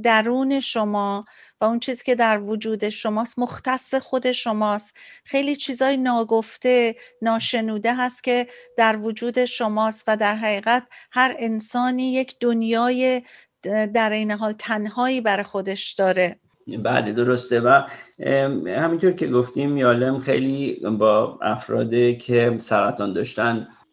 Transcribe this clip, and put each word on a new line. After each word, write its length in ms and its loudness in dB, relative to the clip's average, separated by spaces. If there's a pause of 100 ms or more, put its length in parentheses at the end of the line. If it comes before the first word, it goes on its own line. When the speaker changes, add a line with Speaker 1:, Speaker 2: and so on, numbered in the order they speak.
Speaker 1:
درون 580 2
شما 640 -2 (360)
و 40 0
اون 160 2
چیزی 240 -6
که 100 2
در 240 2
وجود 500 -4
شماست 500 -4
مختص 560 -4
خود 380 0
شماست. 600 -2 (300)
خیلی 320 0
چیزای 400 0
ناگفته، 1000 0 (260)
ناشنوده 720 -2
هست 300 -4
که 220 0 (300)
در 200 4
وجود 480 -2
شماست 640 -2
و 80 4
در 200 0
حقیقت 460 0 (280)
هر 280 2
انسانی 760 -2
یک 280 -2
دنیای 800 0 (720)
در 160 4
این 200 -2
حال 220 -2
تنهایی 680 -2
برای 240 0
خودش 480 -6
داره. 480 0 (380)
Speaker 2:
بله، 340 0
درسته. 480 2
و، 220 6 (360)
ام، 480 0
همینطور 460 0
که 140 -2
گفتیم، 500 0
یالم 420 4
خیلی 600 -2 (180)
با 440 4
افرادی 760 0
که 420 2
سرطان 540 0
داشتن 560 -2 (240)